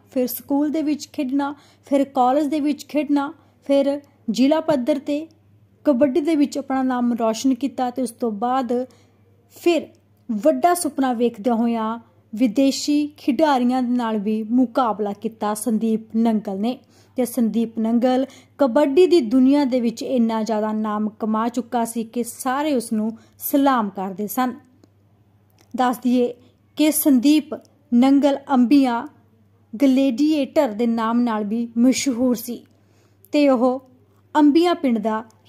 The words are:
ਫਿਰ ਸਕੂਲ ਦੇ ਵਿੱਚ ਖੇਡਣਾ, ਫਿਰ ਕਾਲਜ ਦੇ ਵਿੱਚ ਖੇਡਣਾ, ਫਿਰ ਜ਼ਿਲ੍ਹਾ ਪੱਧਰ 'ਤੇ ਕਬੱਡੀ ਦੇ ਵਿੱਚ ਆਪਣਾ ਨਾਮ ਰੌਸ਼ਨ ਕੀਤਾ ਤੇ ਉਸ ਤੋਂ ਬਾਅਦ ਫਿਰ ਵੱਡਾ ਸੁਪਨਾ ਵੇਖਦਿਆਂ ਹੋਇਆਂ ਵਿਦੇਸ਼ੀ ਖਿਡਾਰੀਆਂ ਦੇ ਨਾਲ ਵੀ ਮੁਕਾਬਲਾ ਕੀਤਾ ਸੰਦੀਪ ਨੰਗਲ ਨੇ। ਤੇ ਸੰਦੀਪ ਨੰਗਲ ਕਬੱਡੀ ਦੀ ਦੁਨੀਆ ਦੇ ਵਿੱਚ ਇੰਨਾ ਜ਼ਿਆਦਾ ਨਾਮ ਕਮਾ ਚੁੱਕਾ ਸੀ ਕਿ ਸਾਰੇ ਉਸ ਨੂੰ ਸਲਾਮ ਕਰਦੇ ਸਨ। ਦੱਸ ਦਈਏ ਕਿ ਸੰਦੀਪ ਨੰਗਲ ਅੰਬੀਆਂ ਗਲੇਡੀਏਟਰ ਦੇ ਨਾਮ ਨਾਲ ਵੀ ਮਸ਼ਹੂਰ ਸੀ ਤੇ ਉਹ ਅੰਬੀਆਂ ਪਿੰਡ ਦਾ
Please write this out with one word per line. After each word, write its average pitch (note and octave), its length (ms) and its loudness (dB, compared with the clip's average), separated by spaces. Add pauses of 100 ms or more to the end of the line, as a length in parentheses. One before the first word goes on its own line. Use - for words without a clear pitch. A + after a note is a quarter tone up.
(100)
ਫਿਰ B3+ 160 -2
ਸਕੂਲ C#4 440 -4
ਦੇ D#4 120 -2
ਵਿੱਚ D4 300 -6
ਖੇਡਣਾ, C#4 420 -4 (300)
ਫਿਰ C#4 200 0
ਕਾਲਜ C4+ 420 0
ਦੇ D4+ 140 -2
ਵਿੱਚ C#4+ 280 -4
ਖੇਡਣਾ, C#4+ 440 -2 (320)
ਫਿਰ C#4 360 0 (300)
ਜ਼ਿਲ੍ਹਾ C4+ 300 2
ਪੱਧਰ D4+ 360 0
'ਤੇ D4 300 -6 (580)
ਕਬੱਡੀ C#4+ 360 2
ਦੇ D#4 160 0
ਵਿੱਚ C#4+ 220 0
ਆਪਣਾ C4 240 -4
ਨਾਮ B3 300 0
ਰੌਸ਼ਨ A3+ 420 0
ਕੀਤਾ B3+ 360 -4
ਤੇ C4 120 -6
ਉਸ A#3+ 80 -4
ਤੋਂ A#3 220 -6
ਬਾਅਦ B3 400 -4 (840)
ਫਿਰ E4+ 300 0 (440)
ਵੱਡਾ C4+ 440 2
ਸੁਪਨਾ C4+ 380 -2
ਵੇਖਦਿਆਂ A#3 420 -2
ਹੋਇਆਂ A3+ 440 -2 (360)
ਵਿਦੇਸ਼ੀ C4+ 720 0
ਖਿਡਾਰੀਆਂ C4 760 0
ਦੇ A#3+ 60 -2
ਨਾਲ A#3 300 -2
ਵੀ G#3+ 240 -4
ਮੁਕਾਬਲਾ A3+ 680 -2
ਕੀਤਾ G#3+ 420 -6
ਸੰਦੀਪ A3 640 -4
ਨੰਗਲ G#3+ 440 -2
ਨੇ। A#3 180 -4 (380)
ਤੇ B3+ 80 -2
ਸੰਦੀਪ A3+ 540 -2
ਨੰਗਲ A#3+ 480 0 (320)
ਕਬੱਡੀ C#4+ 480 4
ਦੀ E4+ 140 4
ਦੁਨੀਆ C4 440 4
ਦੇ B3+ 160 0
ਵਿੱਚ A#3 220 -2
ਇੰਨਾ A3+ 400 0
ਜ਼ਿਆਦਾ G#3+ 300 -2
ਨਾਮ G#3+ 360 -4
ਕਮਾ A3 400 -4
ਚੁੱਕਾ A#3 360 -4
ਸੀ A#3 200 -6
ਕਿ A#3 200 -6
ਸਾਰੇ C#4 500 -4
ਉਸ A#3 180 -4
ਨੂੰ A3 260 -4 (200)
ਸਲਾਮ C4+ 520 0
ਕਰਦੇ G3 360 -8
ਸਨ। B3+ 280 -4 (1200)
ਦੱਸ B3 220 0
ਦਈਏ B3 360 0 (420)
ਕਿ D4+ 140 4
ਸੰਦੀਪ C#4+ 640 2 (400)
ਨੰਗਲ C#4 440 4 (120)
ਅੰਬੀਆਂ B3 560 2 (760)
ਗਲੇਡੀਏਟਰ C4+ 840 2
ਦੇ G#3+ 180 -4
ਨਾਮ A3+ 340 0
ਨਾਲ A3 240 -2
ਵੀ A#3 240 -4 (100)
ਮਸ਼ਹੂਰ B3 560 2
ਸੀ - 300 -8 (680)
ਤੇ D4 160 4
ਉਹ C4 420 0 (460)
ਅੰਬੀਆਂ D#4+ 380 4
ਪਿੰਡ C4 240 -2
ਦਾ A3 260 -4 (240)